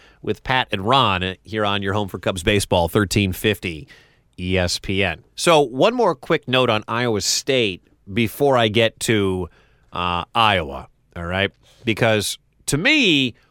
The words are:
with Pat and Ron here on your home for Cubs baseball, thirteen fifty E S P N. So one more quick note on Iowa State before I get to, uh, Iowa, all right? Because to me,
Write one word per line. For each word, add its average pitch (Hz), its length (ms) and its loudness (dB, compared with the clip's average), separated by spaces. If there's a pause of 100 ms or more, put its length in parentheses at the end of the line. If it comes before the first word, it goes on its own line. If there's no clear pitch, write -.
(220)
with - 220 -6
Pat 127 280 -2
and 98 160 -4
Ron 95 560 2
here 107 220 -4
on 101 160 -2
your 98 120 -4
home 104 140 -2
for 95 120 -12
Cubs 95 220 -4
baseball, 98 460 2
thirteen 101 460 0
fifty 90 540 -4 (520)
E 90 180 -2
S 90 220 0
P 98 240 -2
N. 87 220 -4 (100)
So 165 240 4
one 143 340 2
more 220 220 0
quick - 320 -4
note 127 220 2
on 107 180 0
Iowa 113 320 -2
State 110 680 -2 (280)
before 123 440 0
I 117 120 4
get 113 320 2
to, 95 480 0 (420)
uh, 87 320 -4 (100)
Iowa, 95 540 0 (300)
all 85 80 -8
right? 95 260 -2 (320)
Because 110 540 0 (300)
to 139 100 0
me, 175 560 2 (180)